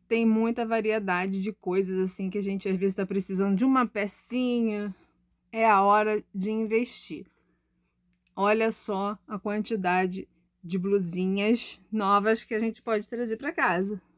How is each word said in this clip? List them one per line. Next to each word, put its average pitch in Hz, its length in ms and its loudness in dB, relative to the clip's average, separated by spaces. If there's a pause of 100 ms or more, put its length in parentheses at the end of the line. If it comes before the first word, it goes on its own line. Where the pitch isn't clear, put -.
tem 226 180 2
muita 226 400 2
variedade 202 760 0
de 208 100 -4
coisas, 185 480 -2
assim, 190 300 -2
que 190 80 -6
a 202 40 -2
gente 196 280 -4
às 190 80 0
vezes 190 180 0
tá 196 100 -2
precisando 196 520 0
de 220 80 2
uma 262 200 4
pecinha. 220 1120 -2 (560)
É 226 180 2
a 202 120 6
hora 214 420 4 (100)
de 196 160 -4
investir. 220 760 -2 (1080)
Olha 220 380 2
só 202 460 -4 (100)
a 214 100 -8
quantidade 190 880 -2 (380)
de 180 140 -4
blusinhas 190 1040 0 (100)
novas 208 540 2
que 233 100 -8
a 214 40 -2
gente 220 220 -4
pode 214 280 -2
trazer 233 260 -4
pra 269 160 -6
casa. 196 500 0 (160)